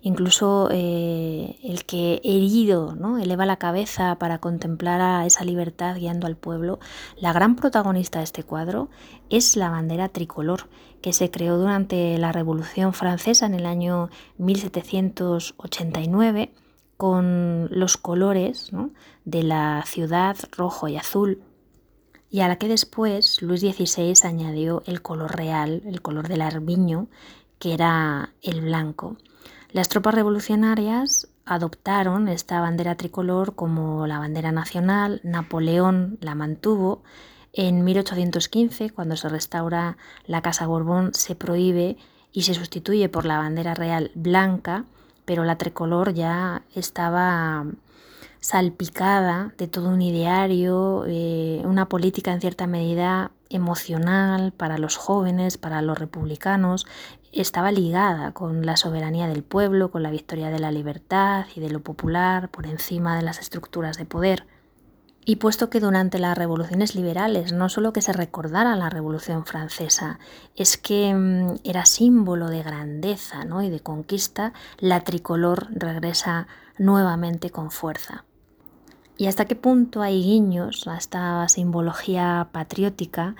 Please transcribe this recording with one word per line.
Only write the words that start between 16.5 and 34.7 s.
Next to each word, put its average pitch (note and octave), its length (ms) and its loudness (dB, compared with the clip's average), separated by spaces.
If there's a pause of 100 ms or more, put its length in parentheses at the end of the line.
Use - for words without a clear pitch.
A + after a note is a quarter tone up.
con F3+ 760 2
los F#3 260 2
colores, F#3+ 760 0
¿no? A3 200 -6 (340)
de E3 160 -2
la D3+ 460 0
ciudad, F3+ 500 0 (180)
rojo F3+ 320 -4
y D3+ 100 -4
azul, G3 440 0 (840)
y G3 140 0
a F3+ 80 4
la F3+ 80 0
que G#3 100 -4
después A3 760 0
Luis F3 200 0
dieciséis F#3 640 2
añadió D#3+ 640 -2
el F3+ 140 -6
color D#3+ 360 -6
real, D#3+ 480 -2
el F#3+ 160 -8
color D#3 260 -6
del E3+ 140 0
armiño, E3 680 0 (520)
que E3 140 -2
era D#3+ 680 0
el E3 180 -4
blanco. D#3+ 560 -4 (560)
Las F#3 160 0
tropas G#3+ 280 2
revolucionarias A3 1120 2 (160)
adoptaron F#3 840 0
esta E3+ 320 -2
bandera E3+ 360 0
tricolor F3+ 600 -2
como D#3+ 500 -2
la D3+ 140 -2
bandera D#3 320 -2
nacional, F#3 720 0